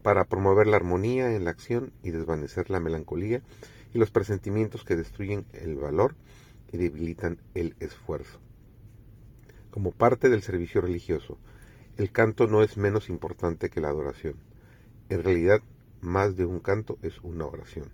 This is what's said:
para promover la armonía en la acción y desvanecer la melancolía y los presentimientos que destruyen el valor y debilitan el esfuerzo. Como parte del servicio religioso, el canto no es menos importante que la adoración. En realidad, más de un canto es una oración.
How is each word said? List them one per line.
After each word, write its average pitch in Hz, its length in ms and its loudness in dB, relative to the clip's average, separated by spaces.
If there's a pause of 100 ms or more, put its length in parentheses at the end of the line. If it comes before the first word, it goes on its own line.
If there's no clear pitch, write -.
para 95 240 4
promover 98 420 6
la 107 80 6
armonía 107 580 2
en 95 120 -2
la 85 60 0
acción 120 420 -4 (100)
y 90 80 -6
desvanecer 80 580 -4
la 92 120 0
melancolía 82 600 -4 (520)
y 117 60 -2
los 110 120 4
presentimientos 104 720 -2
que 87 140 0
destruyen 98 560 -6
el 78 240 -8
valor 76 380 0 (580)
y 85 40 -8
debilitan 85 640 -4 (140)
el 85 260 -6
esfuerzo. - 600 -12 (1300)
Como 104 220 -4
parte 123 340 4
del 110 140 4
servicio 90 400 -2
religioso, 85 560 -6 (580)
el 101 160 -4
canto 113 360 2
no 107 160 6
es 104 120 0
menos 101 340 -2
importante 85 600 -4
que - 100 -6
la 76 80 -2
adoración. 73 480 -6 (720)
En 87 160 -4
realidad, 92 380 4 (400)
más 95 340 0
de 92 80 -2
un 87 160 -4
canto 104 420 -4
es - 200 -10
una 85 240 -10
oración. 73 480 -14